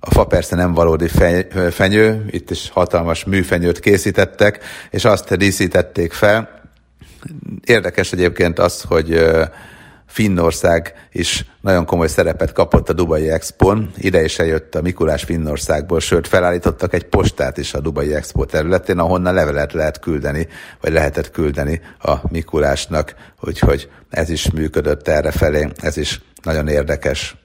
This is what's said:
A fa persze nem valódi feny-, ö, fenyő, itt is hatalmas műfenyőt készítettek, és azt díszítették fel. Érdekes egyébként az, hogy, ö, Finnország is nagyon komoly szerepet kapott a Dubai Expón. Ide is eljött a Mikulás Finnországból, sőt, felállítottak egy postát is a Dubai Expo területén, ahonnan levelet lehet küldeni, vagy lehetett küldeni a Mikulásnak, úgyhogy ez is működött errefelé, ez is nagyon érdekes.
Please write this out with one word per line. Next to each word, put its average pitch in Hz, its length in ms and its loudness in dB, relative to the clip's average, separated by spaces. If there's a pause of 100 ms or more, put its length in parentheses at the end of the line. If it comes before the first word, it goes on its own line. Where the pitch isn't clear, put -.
A - 100 -6
fa 110 140 6
persze 90 320 0
nem 87 180 2
valódi 82 340 2
feny-, 87 460 2
ö, 90 160 0
fenyő, 107 600 2
itt - 200 -6
is - 200 -8
hatalmas 85 540 0
műfenyőt 87 560 0
készítettek, 101 760 2 (320)
és 104 140 -4
azt 98 320 2
díszítették 92 760 0
fel. 110 500 2 (1000)
Érdekes 95 480 -2
egyébként 87 460 0
az, 87 240 0
hogy, 80 300 0
ö, 82 320 4 (640)
Finnország 85 880 0 (180)
is - 320 -4 (160)
nagyon 90 240 2
komoly 85 220 0
szerepet 82 460 0
kapott - 360 2
a 87 40 0
Dubai 80 360 0
Expón. 95 680 0
Ide 92 280 2
is 78 140 -4
eljött 80 360 0
a 80 80 -2
Mikulás 80 400 0
Finnországból, 78 800 -2
sőt, 82 260 0
felállítottak 87 680 0
egy 87 100 0
postát 80 540 0
is 71 160 -8
a 73 60 -2
Dubai 73 340 -2
Expo 73 300 -4
területén, 85 540 0
ahonnan 90 360 2
levelet 73 380 0
lehet 78 260 -2
küldeni, 73 480 -4 (340)
vagy 78 120 -2
lehetett 76 380 0
küldeni 73 500 -2 (180)
a - 160 0 (140)
Mikulásnak, 78 840 -2 (260)
úgyhogy - 480 0 (220)
ez 80 200 -2
is 78 200 -2
működött 76 580 -2
errefelé, 76 680 2
ez 76 200 -4
is 76 240 -4 (220)
nagyon 78 260 -2
érdekes. 73 760 -2